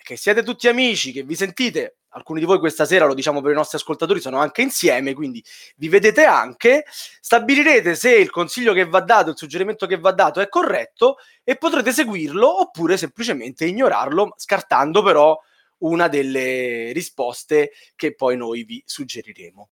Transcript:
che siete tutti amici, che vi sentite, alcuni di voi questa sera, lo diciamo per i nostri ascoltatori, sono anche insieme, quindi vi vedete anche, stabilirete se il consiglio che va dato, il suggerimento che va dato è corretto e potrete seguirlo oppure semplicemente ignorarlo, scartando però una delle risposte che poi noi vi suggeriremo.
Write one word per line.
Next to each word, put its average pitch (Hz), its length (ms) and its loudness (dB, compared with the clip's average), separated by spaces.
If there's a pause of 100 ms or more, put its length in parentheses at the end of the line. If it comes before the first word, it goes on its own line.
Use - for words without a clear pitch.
che 127 140 -16
siete 214 260 0
tutti 233 260 -6
amici, 233 440 0
che 131 120 -10
vi 147 120 -10
sentite, 185 640 -6 (160)
alcuni 156 260 -12
di 160 60 -4
voi 180 140 2
questa 156 260 -2
sera, 165 200 4
lo 135 80 2
diciamo 143 280 -2
per 143 100 0
i 143 40 0
nostri 151 220 -2
ascoltatori, 165 420 -4
sono 131 200 -6
anche 151 220 -2
insieme, 139 520 0
quindi 131 300 -10 (320)
vi 156 120 -10
vedete 214 380 4
anche, 233 600 2
stabilirete 240 1080 0
se 240 200 2
il 185 140 4
consiglio 202 440 -2
che 180 120 2
va 175 160 2
dato, 180 280 4
il 156 80 -8
suggerimento 190 480 -6
che 175 140 -4
va 180 140 2
dato 180 260 0
è 196 100 -2
corretto 247 680 0 (260)
e 254 140 -2
potrete 269 340 -2
seguirlo 220 680 0
oppure 170 360 -2
semplicemente 160 680 -8
ignorarlo, 170 720 0
scartando 160 680 0
però 156 360 4 (400)
una 170 280 0
delle 127 840 -4
risposte 147 800 -2 (240)
che 151 180 -4
poi 127 240 -2
noi 117 260 -8
vi 117 220 -16
suggeriremo. 101 920 -16